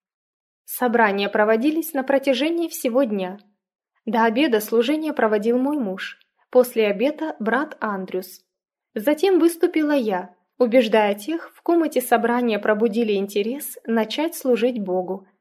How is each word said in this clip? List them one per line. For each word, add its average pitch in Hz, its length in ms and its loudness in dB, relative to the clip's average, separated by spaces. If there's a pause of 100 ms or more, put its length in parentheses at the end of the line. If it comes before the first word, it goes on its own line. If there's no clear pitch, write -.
(640)
Собрания 208 640 0
проводились 226 640 0
на 269 80 -2
протяжении 277 680 0
всего 254 340 0
дня. 202 340 -4 (720)
До 226 160 2
обеда 233 380 2
служение 285 520 0
проводил 220 460 2
мой 285 180 -2
муж, 190 420 -6 (300)
после 240 380 2
обеда 294 520 -2
брат 240 420 -2
Андрюс. 190 600 -6 (540)
Затем 302 420 2
выступила 330 540 2
я, 208 420 -2 (240)
убеждая 220 560 4
тех, 311 400 -8
в - 80 -20
ком 339 220 2
эти 302 160 -2
собрания 233 580 0
пробудили 214 560 0
интерес, 202 720 -4
начать 226 480 -2
служить 240 480 0
Богу. 185 460 -4 (140)